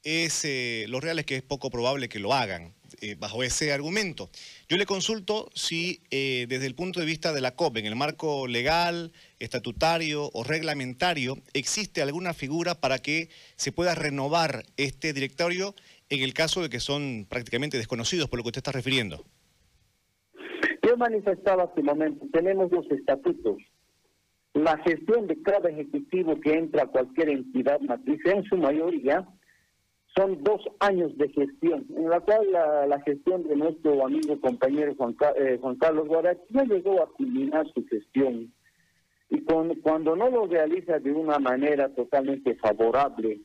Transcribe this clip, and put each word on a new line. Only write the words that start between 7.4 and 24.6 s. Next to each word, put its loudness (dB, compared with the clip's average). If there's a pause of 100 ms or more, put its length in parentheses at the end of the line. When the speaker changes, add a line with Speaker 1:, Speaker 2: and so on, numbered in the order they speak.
Speaker 1:
la -2
cop, 0
en -4
el -4
marco -2
legal, 0 (280)
estatutario -2
o -4
reglamentario, -2 (180)
¿existe -4
alguna -2
figura -4
para -2
que -4 (300)
se -4
pueda 0
renovar -2 (140)
este -4
directorio -4 (340)
en -2
el -2
caso -2
de -4
que -6
son -4
prácticamente -4
desconocidos -2
por -4
lo -6
que -4
usted -6
está -6
refiriendo? -2 (1600)
Speaker 2:
Yo 6
manifestaba 2
hace -2
un 0
momento, 0
tenemos 2
los 2
estatutos. 0 (960)
La 4